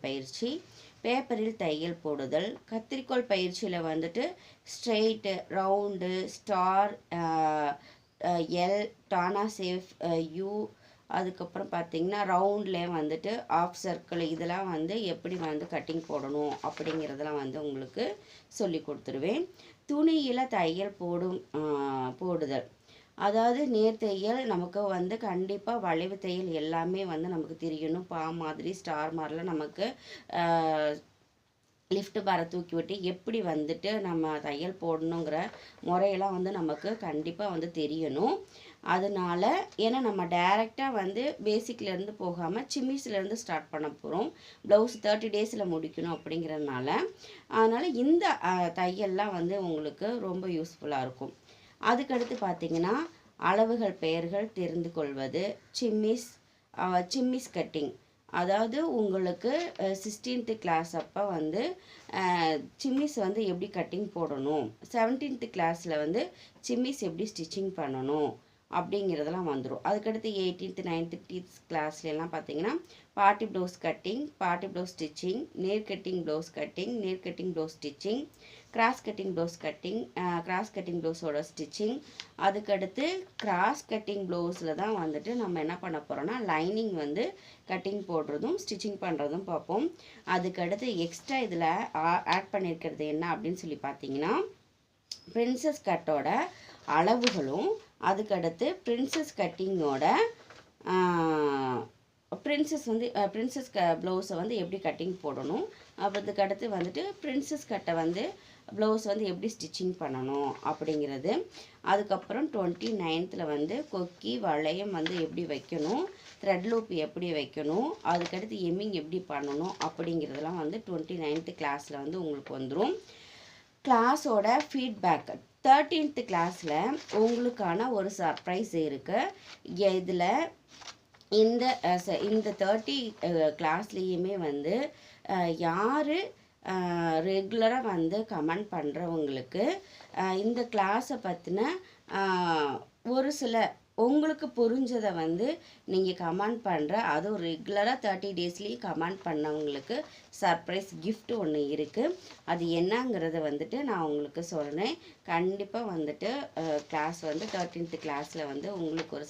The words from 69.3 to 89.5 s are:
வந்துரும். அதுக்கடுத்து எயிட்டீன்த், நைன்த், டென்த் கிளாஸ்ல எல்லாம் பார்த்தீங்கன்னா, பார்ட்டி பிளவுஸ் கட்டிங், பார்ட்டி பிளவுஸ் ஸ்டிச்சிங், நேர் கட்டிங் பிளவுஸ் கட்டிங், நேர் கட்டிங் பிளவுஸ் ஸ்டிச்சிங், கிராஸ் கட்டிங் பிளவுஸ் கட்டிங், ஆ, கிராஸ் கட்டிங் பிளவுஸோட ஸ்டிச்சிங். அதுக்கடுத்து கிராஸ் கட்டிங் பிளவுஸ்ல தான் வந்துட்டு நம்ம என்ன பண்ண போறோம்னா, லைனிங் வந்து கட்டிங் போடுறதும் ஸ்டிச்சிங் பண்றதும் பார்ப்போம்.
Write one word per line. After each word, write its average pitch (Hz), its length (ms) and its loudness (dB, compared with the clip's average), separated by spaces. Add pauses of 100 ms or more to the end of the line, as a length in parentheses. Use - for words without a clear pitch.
வந்துரும். 135 340 -2
அதுக்கடுத்து 220 460 0
எயிட்டீன்த், 185 520 -2
நைன்த், 170 380 -2 (100)
டென்த் 180 160 -8 (240)
கிளாஸ்ல 151 340 -2
எல்லாம் 165 280 -4
பார்த்தீங்கன்னா, 160 400 -2 (420)
பார்ட்டி 202 320 6
பிளவுஸ் 180 360 -4
கட்டிங், 202 560 -4
பார்ட்டி 180 300 0
பிளவுஸ் 180 300 -6
ஸ்டிச்சிங், 185 560 -4
நேர் 196 280 0
கட்டிங் 190 420 -4
பிளவுஸ் 160 320 -4
கட்டிங், 185 420 -4
நேர் 185 220 -2
கட்டிங் 180 340 -6
பிளவுஸ் 160 280 -4
ஸ்டிச்சிங், 208 460 -4 (440)
கிராஸ் 233 380 0
கட்டிங் 190 260 -4
பிளவுஸ் 170 260 -2
கட்டிங், 180 580 -6
ஆ, 175 200 0
கிராஸ் 185 400 -4
கட்டிங் 175 220 -4
பிளவுஸோட 160 420 -2
ஸ்டிச்சிங். 214 580 -4 (360)
அதுக்கடுத்து 196 640 2 (320)
கிராஸ் 208 540 2
கட்டிங் 202 380 -2
பிளவுஸ்ல 175 480 -2
தான் 208 200 0
வந்துட்டு 160 400 -2
நம்ம 185 240 0
என்ன 170 200 -2
பண்ண 170 180 -4 (120)
போறோம்னா, 180 360 -4
லைனிங் 190 480 0
வந்து 165 440 -2 (300)
கட்டிங் 190 400 -4
போடுறதும் 160 480 0
ஸ்டிச்சிங் 202 460 -4
பண்றதும் 160 420 -2
பார்ப்போம். 190 520 -2 (300)